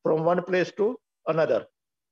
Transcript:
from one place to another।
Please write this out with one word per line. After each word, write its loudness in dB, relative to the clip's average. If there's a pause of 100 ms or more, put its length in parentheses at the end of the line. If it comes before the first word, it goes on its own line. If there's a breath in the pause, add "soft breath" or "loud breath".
from 0
one 2
place -2
to -2 (420)
another। 2 (520)